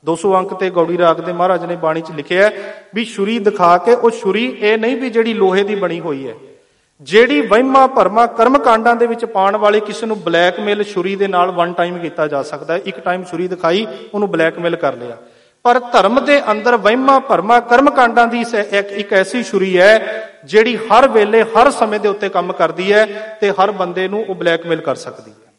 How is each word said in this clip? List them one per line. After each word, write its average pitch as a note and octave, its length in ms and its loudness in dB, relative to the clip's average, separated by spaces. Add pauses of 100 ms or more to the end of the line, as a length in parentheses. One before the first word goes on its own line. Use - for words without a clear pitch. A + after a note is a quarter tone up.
ਦੋ D#3+ 120 -2
ਸੌ F#3+ 220 2
ਅੰਕ F#3+ 160 -4
ਤੇ F#3 160 -4
ਗੌੜੀ E3+ 280 0
ਰਾਗ E3+ 220 2
ਦੇ E3+ 120 -8
ਮਹਾਰਾਜ F3 320 0
ਨੇ E3+ 120 -6
ਬਾਣੀ D#3+ 240 -2
'ਚ E3 100 -14
ਲਿਖਿਆ E3+ 320 -2
ਹੈ - 420 -2 (100)
ਵੀ A3+ 100 -4
ਛੁਰੀ G#3 340 -4
ਦਿਖਾ F#3 400 2
ਕੇ, A#3 160 2
ਉਹ A#3 160 2
ਛੁਰੀ A3+ 500 -4
ਇਹ G#3+ 180 2
ਨਹੀਂ A#3 180 -2
ਵੀ B3+ 140 -6
ਜਿਹੜੀ A3+ 240 0
ਲੋਹੇ G3 280 2
ਦੀ G3+ 120 -2
ਬਣੀ F3+ 260 -4
ਹੋਈ C#3 280 -8
ਹੈ, A2 60 -14 (680)
ਜਿਹੜੀ A#3 400 2
ਵਹਿਮਾਂ C4 480 4
ਭਰਮਾਂ A3+ 400 2
ਕਰਮ A#3 300 2
ਕਾਂਡਾਂ A#3 380 2
ਦੇ A#3 100 2
ਵਿੱਚ A3+ 180 -4
ਪਾਉਣ G3+ 320 0
ਵਾਲੇ G#3 240 2
ਕਿਸੇ G#3 260 -8
ਨੂੰ G#3+ 140 -6
ਬਲੈਕਮੇਲ F3+ 640 0
ਛੁਰੀ G3 320 -4
ਦੇ G3 100 -2
ਨਾਲ F#3 240 0
ਵਨ F3 220 -2
ਟਾਈਮ F3 260 -4
ਕੀਤਾ D#3+ 280 -4
ਜਾ C#3+ 160 -4
ਸਕਦਾ D3+ 320 -6
ਹੈ। F#3+ 100 -4
ਇੱਕ F#3+ 160 -10
ਟਾਈਮ F3+ 240 -4
ਛੁਰੀ F3+ 240 -6
ਦਿਖਾਈ, F3+ 380 -2 (280)
ਉਹਨੂੰ G#3 160 -2
ਬਲੈਕਮੇਲ E3 460 -2
ਕਰ C#3+ 180 -2
ਲਿਆ। A#2+ 220 -14 (460)
ਪਰ B3 160 2
ਧਰਮ A#3+ 460 2
ਦੇ C#4+ 260 2
ਅੰਦਰ G#3+ 260 0
ਵਹਿਮਾਂ B3+ 440 2
ਭਰਮਾਂ A3+ 400 2
ਕਰਮ B3 300 4
ਕਾਂਡਾਂ A#3+ 360 4
ਦੀ A#3 180 -4
ਸ-, - 100 -8
ਇੱਕ, G3+ 380 -2
ਇੱਕ G#3 200 -6
ਐਸੀ G3 300 0
ਛੁਰੀ F#3+ 360 0
ਹੈ G#3+ 500 4 (160)
ਜਿਹੜੀ A3 320 2
ਹਰ A#3 320 4
ਵੇਲੇ, A3 340 4
ਹਰ A3+ 280 4
ਸਮੇਂ G#3+ 300 -2
ਦੇ G3+ 80 0
ਉੱਤੇ G3+ 200 -4
ਕੰਮ F3+ 240 -4
ਕਰਦੀ F#3 400 -2
ਹੈ G#3 480 0
ਤੇ G3+ 100 0
ਹਰ G3 200 0
ਬੰਦੇ F#3 380 -6
ਨੂੰ G#3 200 -6
ਉਹ F#3+ 60 -6
ਬਲੈਕਮੇਲ E3 460 -2
ਕਰ C#3 140 -4
ਸਕਦੀ A2+ 360 -16
ਹੈ। - 280 -20